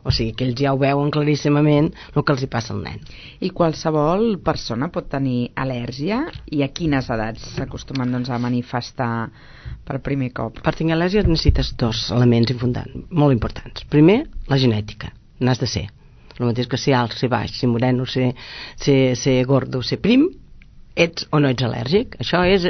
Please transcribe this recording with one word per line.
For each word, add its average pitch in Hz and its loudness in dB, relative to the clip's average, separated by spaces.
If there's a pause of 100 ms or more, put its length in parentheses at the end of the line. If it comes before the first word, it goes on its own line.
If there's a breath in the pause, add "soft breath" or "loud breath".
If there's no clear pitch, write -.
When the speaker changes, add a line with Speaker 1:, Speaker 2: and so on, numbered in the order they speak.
Speaker 1:
o - -2
sigui, 113 0
que 131 -4
ells 123 -2
ja 139 2
ho 131 0
veuen 139 2
claríssimament 147 4 (240 loud breath)
el - 2
que 151 2
els 135 -2
hi 135 -2
passa 113 -4
al 101 -6
nen. 98 -10 (400 loud breath)
Speaker 2:
I 185 -4
qualsevol 165 0
persona 135 -4
pot - -6
tenir 127 -2
al·lèrgia? 135 -4 (260)
I 143 0
a 131 0
quines 143 0
edats 113 -4
s'acostumen, - -6
doncs, 123 -4
a 120 -2
manifestar 120 -4 (580 loud breath)
per 139 -6
primer 135 -2
cop? 117 -6
Speaker 1:
Per 156 -2
tenir 160 0
al·lèrgia 185 2
necessites 156 4
dos 113 -2
elements 117 4
importants, 123 -4 (120)
molt 147 4
importants. - -4
Primer, 175 6 (240)
la 139 2
genètica, 107 -2 (260)
n'has 123 0
de 120 -2
ser. - -4 (540 soft breath)
El 120 0
mateix 120 -2
que 123 -4
ser 143 2
alt, 120 2
ser 127 0
baix, 110 -2
ser 123 0
moreno, 123 2
ser, 127 0 (420 loud breath)
ser, 131 4
ser 127 2
gordo, 127 2
ser 117 -4
prim, 254 6 (720)
ets 165 0
o 151 2
no 147 6
ets 127 0
al·lèrgic. 127 0
Això - 0
és 180 4